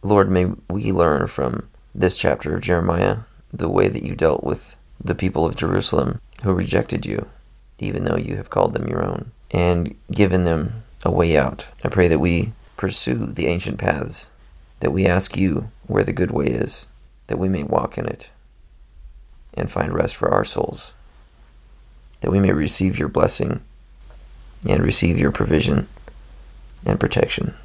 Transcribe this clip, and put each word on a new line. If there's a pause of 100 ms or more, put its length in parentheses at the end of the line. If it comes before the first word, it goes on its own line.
Lord,
may (240)
we
learn
from (260)
this
chapter
of
Jeremiah (340)
the
way
that
you
dealt
with (280)
the
people
of
Jerusalem (220)
who
rejected
you, (520)
even
though
you
have
called
them
your
own, (200)
and (160)
given
them (200)
a
way
out. (160)
I
pray
that
we (240)
pursue
the
ancient
paths, (520)
that
we
ask
you (180)
where
the
good
way
is, (420)
that
we
may
walk
in
it (1200)
and
find
rest
for
our
souls, (1300)
that
we
may
receive
your
blessing (1040)
and
receive
your
provision (1000)
and
protection.